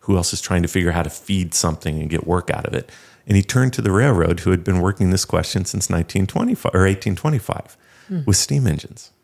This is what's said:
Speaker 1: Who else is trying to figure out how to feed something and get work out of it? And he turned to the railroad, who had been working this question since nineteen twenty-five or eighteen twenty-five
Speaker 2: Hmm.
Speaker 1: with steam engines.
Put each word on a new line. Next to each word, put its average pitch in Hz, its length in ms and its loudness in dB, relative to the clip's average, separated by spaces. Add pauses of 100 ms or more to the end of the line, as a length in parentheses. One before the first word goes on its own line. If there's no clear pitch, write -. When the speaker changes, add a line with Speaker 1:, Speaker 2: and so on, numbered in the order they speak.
Speaker 1:
Who 101 160 0
else 87 160 0
is - 80 -6
trying 90 220 0
to 82 60 0
figure 90 220 0
out 80 40 -2
how 85 80 0
to - 80 -4
feed 90 440 -4
something 78 460 -2
and 78 80 -6
get 80 180 -4
work 87 240 -2
out - 160 -2
of - 80 -4
it? - 160 -6 (360)
And 101 100 4
he 98 60 6
turned 127 320 2
to 117 80 -4
the 104 80 2
railroad, 95 500 4
who 92 120 0
had 87 100 2
been 92 180 2
working 92 300 2
this 92 140 2
question 87 400 -2
since - 260 -4
nineteen 90 360 0
twenty-five - 480 -2
or 92 120 4
eighteen 98 300 0
twenty-five - 600 -4 (320)
Speaker 2:
Hmm. 180 160 -6
Speaker 1:
with 101 120 2
steam 139 320 0
engines. - 420 -8 (140)